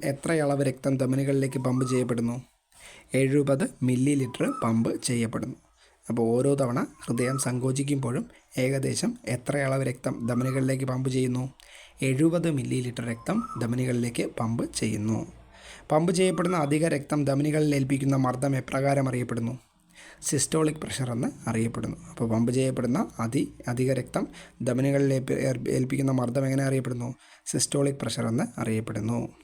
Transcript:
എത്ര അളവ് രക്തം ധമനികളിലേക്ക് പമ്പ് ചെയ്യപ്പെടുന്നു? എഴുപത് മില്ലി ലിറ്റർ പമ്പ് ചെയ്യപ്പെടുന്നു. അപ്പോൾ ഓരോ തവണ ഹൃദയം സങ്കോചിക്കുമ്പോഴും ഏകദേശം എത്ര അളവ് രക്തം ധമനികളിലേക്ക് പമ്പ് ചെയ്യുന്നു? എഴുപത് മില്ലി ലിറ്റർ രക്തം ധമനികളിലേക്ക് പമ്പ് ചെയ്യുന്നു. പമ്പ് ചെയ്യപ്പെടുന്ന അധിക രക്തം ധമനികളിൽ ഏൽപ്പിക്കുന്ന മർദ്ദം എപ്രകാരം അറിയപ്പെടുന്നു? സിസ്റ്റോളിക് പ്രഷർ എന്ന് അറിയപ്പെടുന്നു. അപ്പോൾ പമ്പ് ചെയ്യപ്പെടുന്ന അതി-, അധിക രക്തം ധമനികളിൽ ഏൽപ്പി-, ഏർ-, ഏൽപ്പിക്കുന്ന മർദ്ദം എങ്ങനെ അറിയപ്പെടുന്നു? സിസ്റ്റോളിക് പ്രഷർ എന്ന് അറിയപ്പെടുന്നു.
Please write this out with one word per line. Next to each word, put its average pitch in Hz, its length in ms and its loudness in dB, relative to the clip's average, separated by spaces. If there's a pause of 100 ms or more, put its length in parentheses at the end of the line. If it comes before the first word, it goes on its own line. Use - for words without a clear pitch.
എത്ര 143 280 -2
അളവ് 143 320 2
രക്തം 135 320 0
ധമനികളിലേക്ക് 135 640 0
പമ്പ് 127 300 0
ചെയ്യപ്പെടുന്നു? 120 540 0 (720)
എഴുപത് 139 560 2 (120)
മില്ലി 127 320 2
ലിറ്റർ 135 480 -2
പമ്പ് 113 400 2
ചെയ്യപ്പെടുന്നു. 120 540 -2 (520)
അപ്പോൾ 120 140 2
ഓരോ 127 320 4
തവണ 131 320 0 (180)
ഹൃദയം 127 340 0
സങ്കോചിക്കുമ്പോഴും 135 920 -2 (280)
ഏകദേശം 135 680 0
എത്ര 127 320 -4
അളവ് 135 280 0
രക്തം 131 420 -4
ധമനികളിലേക്ക് 131 580 0
പമ്പ് 127 260 -2
ചെയ്യുന്നു? 127 440 0 (480)
എഴുപത് 160 480 2
മില്ലി 131 300 0
ലിറ്റർ 120 240 -6
രക്തം 120 440 -4 (140)
ധമനികളിലേക്ക് 120 680 0 (100)
പമ്പ് 113 340 -2
ചെയ്യുന്നു. 110 580 -2 (580)
പമ്പ് 165 220 4
ചെയ്യപ്പെടുന്ന 180 440 2
അധിക 151 320 2
രക്തം 147 360 0
ധമനികളിൽ 147 500 2
ഏൽപ്പിക്കുന്ന 135 420 2
മർദ്ദം 131 400 2
എപ്രകാരം 135 520 0
അറിയപ്പെടുന്നു? 120 500 -2 (640)
സിസ്റ്റോളിക് 151 540 2
പ്രഷർ - 360 -4
എന്ന് 117 380 -4
അറിയപ്പെടുന്നു. 117 460 -2 (140)
അപ്പോൾ - 180 -2
പമ്പ് 117 240 2
ചെയ്യപ്പെടുന്ന 131 560 0 (100)
അതി-, 117 300 0 (200)
അധിക 127 240 2
രക്തം 127 360 -2 (340)
ധമനികളിൽ 135 520 2
ഏൽപ്പി-, 135 200 0
ഏർ-, 131 340 0
ഏൽപ്പിക്കുന്ന 135 440 2
മർദ്ദം 127 320 2
എങ്ങനെ 135 200 2
അറിയപ്പെടുന്നു? 127 500 -2 (320)
സിസ്റ്റോളിക് 139 560 0
പ്രഷർ 117 240 -2
എന്ന് 127 340 -2
അറിയപ്പെടുന്നു. 113 680 -2 (160)